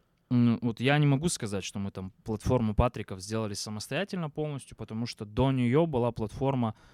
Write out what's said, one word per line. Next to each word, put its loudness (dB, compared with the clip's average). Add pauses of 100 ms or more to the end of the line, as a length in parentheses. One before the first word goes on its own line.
(300)
м, 4
вот -2
я 4
не 6
могу 4
сказать, -4
что -8
мы -4
там -10 (120)
платформу 0
Патриков 0
сделали -4
самостоятельно -6
полностью, -8
потому -6
что -10
до 2
неё 4
была 0
платформа, -2 (200)